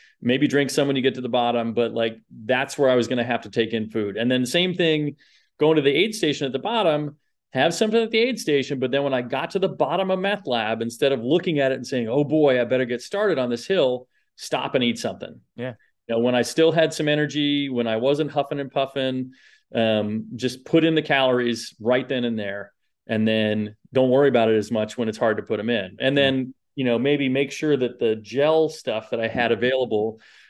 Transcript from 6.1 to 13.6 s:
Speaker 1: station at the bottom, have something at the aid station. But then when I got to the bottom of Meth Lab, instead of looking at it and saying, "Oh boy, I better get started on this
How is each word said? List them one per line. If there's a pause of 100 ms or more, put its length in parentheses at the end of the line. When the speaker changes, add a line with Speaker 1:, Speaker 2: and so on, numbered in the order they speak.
Speaker 1:
station
at
the
bottom, (360)
have
something
at
the
aid
station.
But
then
when
I
got
to
the
bottom
of
Meth
Lab,
instead
of
looking
at
it
and
saying,
"Oh
boy,
I
better
get
started
on
this